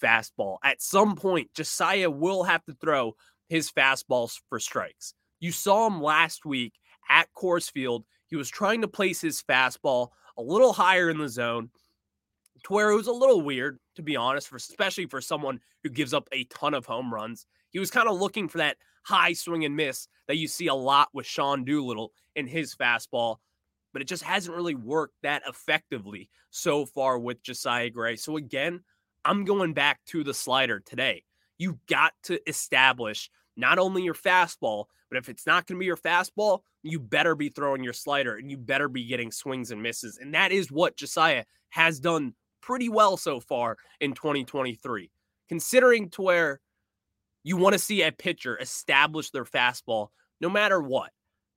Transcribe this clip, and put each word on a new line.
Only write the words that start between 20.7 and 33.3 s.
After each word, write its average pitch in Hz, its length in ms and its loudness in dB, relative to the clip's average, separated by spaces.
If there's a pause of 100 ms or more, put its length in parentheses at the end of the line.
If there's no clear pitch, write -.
lot 135 380 4
with 135 140 -10
Sean 139 400 -2
Doolittle 123 480 -4 (240)
in 143 100 -6
his 147 260 -6
fastball, 117 640 0 (520)
but 131 100 -8
it 135 60 -8
just 175 160 -8
hasn't 175 320 -4
really 170 200 -4
worked 135 480 -4
that 143 220 -2
effectively 123 840 -4 (220)
so 147 340 0
far 131 340 0
with 120 240 -8
Josiah 120 460 -4
Gray. 117 260 -4
So 156 220 -8
again, 151 420 -6 (460)
I'm 196 180 2
going 185 300 0
back 143 320 2
to 160 180 -6
the 139 100 -4
slider 127 460 0
today. 123 460 -4 (320)
You 170 300 -6
got 151 260 2 (100)
to 175 240 -6
establish 127 840 2 (280)